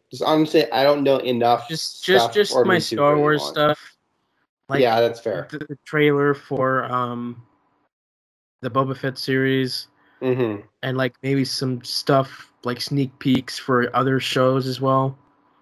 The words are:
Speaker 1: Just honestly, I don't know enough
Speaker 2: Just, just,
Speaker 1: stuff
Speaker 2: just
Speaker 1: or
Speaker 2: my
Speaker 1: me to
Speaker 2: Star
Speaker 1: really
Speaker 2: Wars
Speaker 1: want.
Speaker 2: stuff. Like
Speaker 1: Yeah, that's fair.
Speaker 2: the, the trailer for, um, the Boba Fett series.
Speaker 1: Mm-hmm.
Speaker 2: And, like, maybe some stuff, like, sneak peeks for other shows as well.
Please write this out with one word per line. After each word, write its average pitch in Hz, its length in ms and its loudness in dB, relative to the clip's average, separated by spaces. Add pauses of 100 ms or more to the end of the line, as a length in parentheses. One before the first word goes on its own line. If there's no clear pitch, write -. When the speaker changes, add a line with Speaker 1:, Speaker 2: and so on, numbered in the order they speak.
(120)
Speaker 1:
Just 123 120 -10
honestly, 156 500 2
I 127 100 2
don't 143 200 4
know 139 160 4
enough 120 500 0
Speaker 2:
Just, - 340 -10
just, 180 220 4
Speaker 1:
stuff 117 80 -2
Speaker 2:
just 208 200 0
Speaker 1:
or 127 120 4
Speaker 2:
my 117 100 2
Speaker 1:
me - 40 2
to 113 60 -4
Speaker 2:
Star 143 260 2
Speaker 1:
really 147 100 2
Speaker 2:
Wars 151 200 2
Speaker 1:
want. 147 140 -6
Speaker 2:
stuff. 151 240 0 (920)
Like 135 120 0
Speaker 1:
Yeah, 117 180 4
that's 117 220 0
fair. 92 300 -6
Speaker 2:
the, 151 80 -10
the 147 260 -12
trailer 147 480 2
for, 131 580 -2
um, 120 500 -6 (1200)
the 127 80 -8
Boba 135 280 0
Fett 131 200 -6
series. 131 720 -2 (340)
Speaker 1:
Mm-hmm. 123 440 -2 (180)
Speaker 2:
And, 131 140 -4
like, 131 260 -2
maybe 135 220 0
some 127 400 -4
stuff, - 680 0 (140)
like, 123 160 -6
sneak 139 380 -4
peeks - 380 -2
for 120 380 0
other 131 240 0
shows 131 480 0
as 127 140 -8
well. 135 360 0 (440)